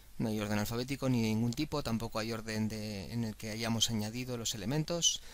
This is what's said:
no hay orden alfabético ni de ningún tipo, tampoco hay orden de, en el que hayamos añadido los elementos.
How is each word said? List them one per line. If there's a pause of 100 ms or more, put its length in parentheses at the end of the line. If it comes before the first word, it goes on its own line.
(180)
no
hay
orden
alfabético
ni
de
ningún
tipo,
tampoco
hay
orden
de,
en
el
que
hayamos
añadido
los
elementos. (120)